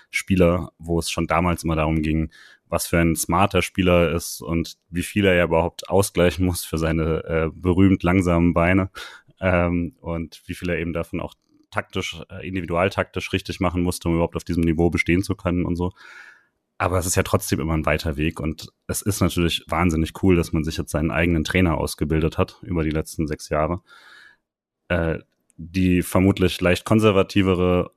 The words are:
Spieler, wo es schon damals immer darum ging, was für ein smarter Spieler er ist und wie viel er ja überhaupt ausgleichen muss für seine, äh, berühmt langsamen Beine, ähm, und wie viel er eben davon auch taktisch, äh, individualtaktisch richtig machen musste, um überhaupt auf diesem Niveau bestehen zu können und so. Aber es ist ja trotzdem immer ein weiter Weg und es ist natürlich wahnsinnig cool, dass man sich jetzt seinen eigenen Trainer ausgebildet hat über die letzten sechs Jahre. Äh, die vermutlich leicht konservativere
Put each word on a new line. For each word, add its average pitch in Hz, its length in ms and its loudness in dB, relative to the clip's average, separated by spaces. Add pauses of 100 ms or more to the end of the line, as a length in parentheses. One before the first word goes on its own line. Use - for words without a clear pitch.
(100)
Spieler, 87 680 2
wo 82 200 -2
es 80 120 -4
schon 85 180 -4
damals 85 340 0
immer 82 140 -2
darum 78 260 0
ging, 78 280 0 (380)
was - 200 -4
für 87 100 0
ein 82 160 2
smarter 90 480 0
Spieler 87 460 2
er 78 80 -2
ist - 260 -8
und 82 340 -4 (140)
wie 85 140 -6
viel 104 200 0
er 95 100 6
ja 87 100 4
überhaupt 82 440 0
ausgleichen 87 560 2
muss 87 200 0
für - 140 -6
seine, 80 460 -2
äh, 80 280 -2
berühmt 90 500 2
langsamen 87 500 2
Beine, 92 380 2 (480)
ähm, 87 640 0
und 82 460 -10
wie 87 80 -12
viel 90 160 -6
er 82 80 -2
eben 82 160 -6
davon 85 260 -6
auch - 140 -10 (360)
taktisch, 92 600 -6
äh, 92 180 -14
individualtaktisch 92 840 -2
richtig - 260 -6
machen 90 220 0
musste, 87 260 -2
um 85 60 2
überhaupt 82 200 0
auf 82 100 -6
diesem 85 180 0
Niveau 82 260 2
bestehen 85 340 2
zu 98 120 -4
können 87 320 -2
und 85 100 -4
so. 90 160 -4 (840)
Aber 92 200 0
es 87 80 -2
ist 90 100 -4
ja 95 60 4
trotzdem - 380 -2
immer 80 140 0
ein 78 120 -2
weiter 76 300 0
Weg 78 240 -2
und 80 320 -6 (140)
es - 160 -6
ist - 180 -4
natürlich 85 480 0
wahnsinnig 80 540 0
cool, 92 140 6
dass 85 160 0
man 80 120 0
sich 80 140 -4
jetzt 78 120 -8
seinen 78 200 -2
eigenen 82 340 0
Trainer 87 320 2
ausgebildet 76 640 -2
hat - 240 -4
über 85 200 -4
die 78 80 -2
letzten 78 360 -4
sechs 73 240 -10
Jahre. 78 320 -2 (1080)
Äh, 82 300 -2 (400)
die 90 440 0
vermutlich 92 580 2
leicht 90 240 2
konservativere 95 1120 2